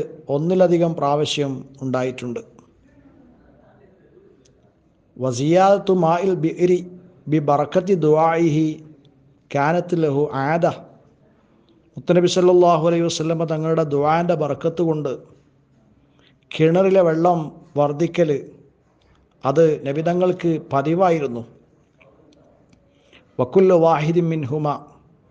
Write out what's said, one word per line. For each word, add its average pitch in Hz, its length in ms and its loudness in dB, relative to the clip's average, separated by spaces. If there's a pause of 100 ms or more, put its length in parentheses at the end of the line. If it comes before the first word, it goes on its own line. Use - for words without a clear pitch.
(360)
ഒന്നിലധികം 170 640 2
പ്രാവശ്യം 143 520 -2 (320)
ഉണ്ടായിട്ടുണ്ട്. 127 580 -6 (2750)
വസിയാദത്തു 175 760 2 (100)
മാഇൽ 175 300 0 (120)
ബിഇരി 180 340 0 (520)
ബി 156 80 2 (100)
ബറക്കത്തി 147 460 0 (100)
ദുആഇഹി 160 600 2 (840)
കാനത്ത് 170 520 -2
ലഹു 143 180 0 (240)
ആദ. 165 200 0 (1300)
മുത്തുനബി 175 400 2
സല്ലല്ലാഹു 180 540 4
അലൈഹി 170 180 0
വസല്ലമ 165 440 -4
തങ്ങളുടെ 160 320 -2 (100)
ദുആന്റെ 165 500 0
ബറക്കത്ത് 160 440 -4
കൊണ്ട് 151 240 -4 (1400)
കിണറിലെ 185 520 2
വെള്ളം 165 320 0 (400)
വർദ്ധിക്കൽ, 151 500 0 (1200)
അത് 160 160 4 (220)
നബിതങ്ങൾക്ക് 170 640 -2 (200)
പതിവായിരുന്നു. 147 720 0 (2000)
വക്കുല്ലു 185 460 4
വാഹിദിൻ 165 480 2
മിൻഹുമ 151 340 -4 (640)